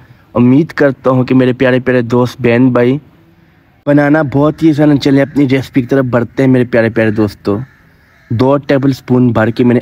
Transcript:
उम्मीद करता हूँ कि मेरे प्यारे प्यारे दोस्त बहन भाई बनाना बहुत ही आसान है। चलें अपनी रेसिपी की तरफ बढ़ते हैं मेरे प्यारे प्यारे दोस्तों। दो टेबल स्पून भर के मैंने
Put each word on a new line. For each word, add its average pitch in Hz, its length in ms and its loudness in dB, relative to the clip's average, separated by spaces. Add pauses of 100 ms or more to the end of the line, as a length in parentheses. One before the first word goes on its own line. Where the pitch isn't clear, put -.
(340)
उम्मीद 131 400 2
करता 139 360 -2
हूँ 127 140 0
कि 127 100 -2
मेरे 127 200 2
प्यारे 127 260 0
प्यारे 127 240 -2
दोस्त 123 380 -2
बहन 123 300 2
भाई 123 280 0 (840)
बनाना 147 380 2
बहुत 147 380 -2
ही 160 80 4
आसान 147 200 2
है। 147 80 2
चलें 139 240 0
अपनी 139 260 -2
रेसिपी 131 320 -2
की 117 60 -6
तरफ 135 200 0
बढ़ते 120 360 -2
हैं 135 80 2
मेरे 123 160 2
प्यारे 113 240 0
प्यारे 113 220 -2
दोस्तों। 104 500 -4 (680)
दो 127 280 0
टेबल 139 340 -2
स्पून 123 400 0
भर 110 180 0
के 123 140 -2
मैंने 120 160 2